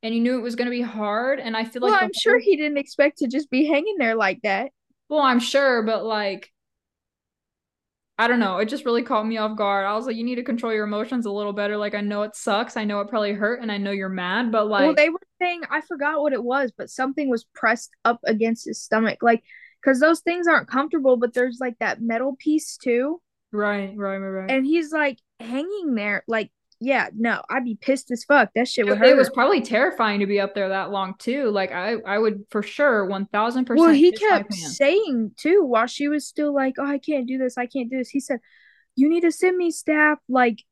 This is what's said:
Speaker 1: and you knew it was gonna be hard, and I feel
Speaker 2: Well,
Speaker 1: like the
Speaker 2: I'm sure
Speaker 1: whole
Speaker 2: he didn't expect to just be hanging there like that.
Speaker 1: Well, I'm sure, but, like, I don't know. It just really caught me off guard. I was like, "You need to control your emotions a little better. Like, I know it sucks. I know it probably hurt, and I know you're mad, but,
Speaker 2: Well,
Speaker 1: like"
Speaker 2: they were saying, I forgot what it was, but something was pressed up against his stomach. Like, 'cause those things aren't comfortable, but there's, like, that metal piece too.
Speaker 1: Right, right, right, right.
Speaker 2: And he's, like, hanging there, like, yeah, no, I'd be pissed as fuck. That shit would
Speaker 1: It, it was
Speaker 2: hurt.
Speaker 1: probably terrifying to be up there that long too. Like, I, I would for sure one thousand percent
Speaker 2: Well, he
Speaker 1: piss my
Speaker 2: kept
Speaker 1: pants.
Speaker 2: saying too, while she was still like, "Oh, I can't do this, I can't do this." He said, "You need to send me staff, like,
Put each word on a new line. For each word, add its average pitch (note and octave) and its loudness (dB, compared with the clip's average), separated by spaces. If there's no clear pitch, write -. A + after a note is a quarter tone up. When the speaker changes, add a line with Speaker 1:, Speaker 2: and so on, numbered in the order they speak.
Speaker 1:
and A3+ -6
you A#3 0
knew B3 0
it A#3+ -4
was A#3 -6
gonna A#3+ -2
be B3 -4
hard, A3 -2
and A3+ -6
I A3+ -2
feel A#3 -8
Speaker 2:
Well, B3+ 2
Speaker 1:
like G4+ 4
the F#4 2
Speaker 2:
I'm F#4+ -6
sure G#4+ 2
Speaker 1:
whole G4 4
Speaker 2:
he G4+ 4
didn't D4 -2
expect C#4+ 0
to C#4+ -2
just C4+ -4
be C4 2
hanging E4 0
there A3+ 0
like G3 0
that. G#3+ -2
Speaker 1:
Well, D4 2
I'm B3+ 4
sure, B3+ 2
but, A3 -2
like, G#3+ -4
I A3+ 4
don't A#3+ 4
know. F#3+ 0
It G#3+ 2
just C4+ -6
really A#3 0
caught A3+ -2
me A3+ -4
off G#3+ -4
guard. G3 0
I G3+ -2
was A#3 -4
like, B3 -4
"You A3+ -8
need B3 -4
to A#3+ -6
control A#3 -4
your G#3+ 0
emotions G#3+ -4
a G3+ -6
little G#3 -4
better. G#3 -2
Like, G#3 -4
I G#3 -4
know G#3 -4
it G#3+ -10
sucks. A#3 -2
I A3 -4
know G#3 -2
it G3+ -6
probably G#3 -2
hurt, G#3+ -2
and A3 -6
I G3+ -4
know G3+ -4
you're G3 -4
mad, F#3+ -2
but, G#3+ 2
Speaker 2:
Well, G#3+ 4
Speaker 1:
like" D#4 2
Speaker 2:
they D4+ 4
were E4 -6
saying, F4 -2
I D4+ -2
forgot D4+ -4
what D4 2
it B3 -4
was, B3+ -2
but - -10
something C4+ -4
was A#3 0
pressed A#3 -2
up A#3 2
against A3+ 0
his - -10
stomach. A3 -2
Like, A#3 2
'cause C4+ 2
those D#4+ 4
things E4+ -2
aren't D#4+ 2
comfortable, C4+ 2
but A#3+ -2
there's, B3 -2
like, B3 -8
that G#3+ -4
metal A#3 -2
piece - -2
too. C4 -2
Speaker 1:
Right, G3+ -2
right, G3 -6
right, G3 -8
right. F#3+ -6
Speaker 2:
And C4+ 0
he's, D#4 0
like, D4 -2
hanging C#4+ -4
there, G#3 -4
like, A3 -4
yeah, A#3+ 0
no, A3 -2
I'd B3+ -2
be A#3 -6
pissed - -2
as A#3+ -8
fuck. C#4 6
That B3 0
shit A#3 -2
would G#3 2
Speaker 1:
It, B3+ 10
it C4+ 8
was C4 6
Speaker 2:
hurt. - -14
Speaker 1:
probably C4+ 4
terrifying A3+ 0
to G3+ 0
be G3+ 0
up G3 -2
there G3+ -2
that F#3+ -2
long F#3+ -4
too. B3+ -2
Like, G3 -2
I, F#3 -4
I G3 -2
would G#3+ 0
for G#3+ -4
sure A3 2
one G3 -4
thousand A#3+ 0
percent B3 2
Speaker 2:
Well, D#4+ 8
he D#4 8
Speaker 1:
piss A4 -4
my G#4+ 2
Speaker 2:
kept D#4 2
Speaker 1:
pants. F#3+ -8
Speaker 2:
saying C#4 2
too, F4+ 4
while A#3+ 2
she C#4+ -4
was D4 -4
still D4 -2
like, C4+ 0
"Oh, C#4+ -4
I C#4+ -2
can't C4+ -4
do C4 -6
this, B3+ -2
I B3 -4
can't A#3+ -6
do C4 -4
this." B3 -6
He C#4+ -4
said, C4 -6
"You C4+ 6
need E4 2
to E4+ 4
send F#4 2
me F4 0
staff, D4+ 2
like, B3 2